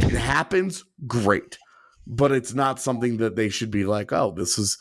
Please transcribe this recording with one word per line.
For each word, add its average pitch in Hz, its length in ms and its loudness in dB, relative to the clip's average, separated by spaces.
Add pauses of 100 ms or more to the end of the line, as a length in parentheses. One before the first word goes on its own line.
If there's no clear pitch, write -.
it - 80 4
happens, 160 760 0 (220)
great. 107 520 0 (500)
But 135 240 4
it's 123 220 0
not 135 260 0
something 120 380 0
that 107 180 0
they 107 120 2
should 110 220 -4
be 101 140 0
like, 104 280 -2
"Oh, 120 240 0
this 90 220 -2
is, 101 220 0